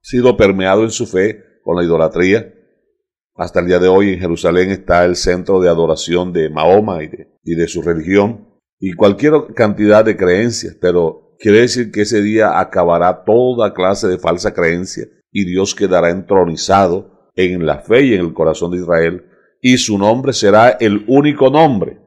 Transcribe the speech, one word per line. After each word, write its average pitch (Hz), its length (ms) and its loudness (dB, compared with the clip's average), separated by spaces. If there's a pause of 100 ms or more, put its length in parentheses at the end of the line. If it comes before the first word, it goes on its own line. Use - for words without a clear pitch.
sido 123 360 0
permeado 98 460 2
en 113 80 -2
su 104 160 -6
fe 98 360 -2 (200)
con 85 120 -4
la 87 80 -2
idolatría. 85 720 0 (800)
Hasta 87 260 -4
el 87 60 -4
día 90 120 2
de 92 80 2
hoy 98 220 4
en 92 100 -4
Jerusalén 90 500 0
está 87 360 0
el 90 100 0
centro 92 460 -2
de 90 80 2
adoración 85 640 -2
de 80 160 -2
Mahoma 87 540 0
y - 40 -12
de, - 200 -18 (160)
y 82 120 -6
de 82 120 -2
su 85 140 -8
religión 92 680 -2 (300)
y 190 140 -8
cualquier 107 400 2 (220)
cantidad 104 480 2
de 113 140 0
creencias, 95 640 -2
pero 87 600 -2
quiere 107 220 4
decir 120 300 -2
que 104 100 -4
ese 104 200 -2
día 104 380 0
acabará 87 640 0
toda 117 500 0
clase 98 340 -2
de 90 100 0
falsa 87 360 -4
creencia 87 520 -4 (260)
y 101 140 -4
Dios 92 300 -2
quedará 90 340 0
entronizado 92 1300 -2
en 90 300 -2
la 73 140 -4
fe 123 280 2
y 120 60 2
en 92 80 0
el 82 120 -4
corazón 80 380 -2
de 90 80 -6
Israel, 85 460 -2 (360)
y 127 160 2
su 110 200 -4
nombre 120 360 0
será 107 380 4
el 104 360 -2
único 143 420 2
nombre. 135 580 0